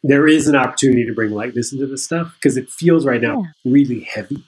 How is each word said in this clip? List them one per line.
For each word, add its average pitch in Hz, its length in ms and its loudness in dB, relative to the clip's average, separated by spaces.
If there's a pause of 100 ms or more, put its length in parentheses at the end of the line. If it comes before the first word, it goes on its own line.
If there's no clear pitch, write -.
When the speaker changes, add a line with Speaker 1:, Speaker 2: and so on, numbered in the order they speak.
Speaker 1:
there 143 260 4
is 156 200 4
an 143 80 2
opportunity 127 500 2
to 113 80 -8
bring 107 180 -2
lightness 117 400 -6
into 135 160 -4
this 135 160 -10
stuff 165 380 -6
'cause 131 160 2
it 123 120 -8
feels 165 360 2
right 120 160 0
now 254 200 -2
Speaker 2:
Yeah. 156 300 -6
Speaker 1:
really 123 300 2
heavy. - 460 -10